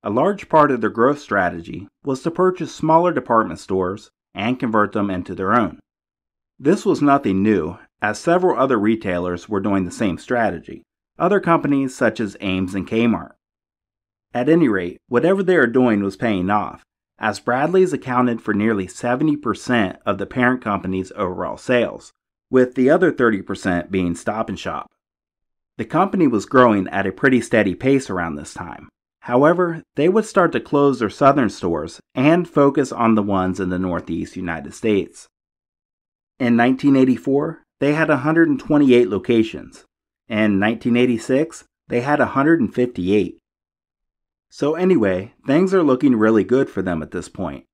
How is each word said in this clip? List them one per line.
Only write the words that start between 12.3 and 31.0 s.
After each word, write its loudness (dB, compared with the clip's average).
Ames -4
and -6
Kmart. 0
At -2
any 4
rate, -4
whatever 2
they 2
are 4
doing 2
was -4
paying -2
off, -4
as -4
Bradley's 0
accounted -2
for -4
nearly 0
seventy -2
percent -2
of -4
the -6
parent 0
company's -4
overall -6
sales, -2
with 4
the 2
other 4
thirty 0
percent -4
being -2
Stop -6
and -10
Shop. -10
The -6
company 0
was 0
growing 4
at -4
a -4
pretty 2
steady 0
pace 0
around -6
this -14
time. -16
However, 2
they 2
would 2
start 0
to -2
close 2
their 0